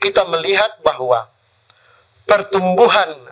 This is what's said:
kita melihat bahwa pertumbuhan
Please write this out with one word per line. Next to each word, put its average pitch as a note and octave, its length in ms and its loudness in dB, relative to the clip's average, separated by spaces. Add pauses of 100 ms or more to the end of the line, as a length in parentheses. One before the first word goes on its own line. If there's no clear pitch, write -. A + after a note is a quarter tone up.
kita G3 240 0
melihat F#3 560 -2
bahwa B2+ 480 -2 (960)
pertumbuhan G3 800 2 (260)